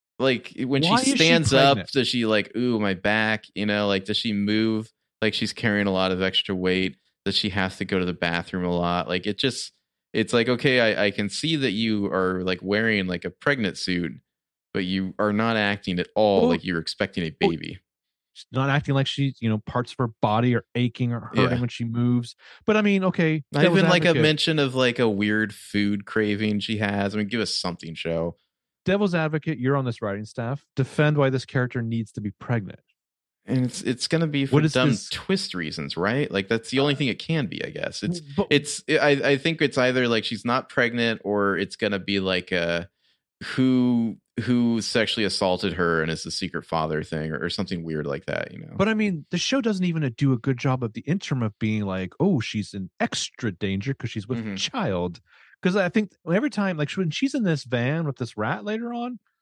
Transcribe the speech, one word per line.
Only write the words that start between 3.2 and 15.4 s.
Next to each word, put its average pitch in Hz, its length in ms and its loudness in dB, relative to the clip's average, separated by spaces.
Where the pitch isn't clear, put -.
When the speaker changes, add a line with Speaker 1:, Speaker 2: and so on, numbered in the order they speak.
Speaker 1:
you 101 100 -2
know, 104 220 2
like, 98 180 0
does 107 120 -2
she 113 160 -2
move 110 580 0
like 110 120 2
she's - 200 -4
carrying 104 340 0
a 98 40 2
lot 92 200 2
of 92 100 -2
extra 95 320 0
weight? 92 440 0
Does 98 120 -2
she 107 120 0
have 92 280 -2
to 101 80 -6
go 98 120 0
to 90 80 0
the 90 80 -2
bathroom 85 520 -4
a 87 100 0
lot? 87 320 0
Like, 90 180 -4
it 104 120 -4
just, - 340 -4
it's 113 200 0
like, 117 160 4
okay, 127 300 2
I, 104 100 2
I 101 60 2
can 104 180 -2
see 160 280 -2
that 131 140 0
you 107 400 0
are, 92 320 0
like, 92 180 -2
wearing, 104 460 0
like, 90 180 -4
a 87 40 -6
pregnant 117 480 -2
suit, 87 340 -2
but 98 100 -2
you 95 340 -2
are 104 160 2
not 113 240 2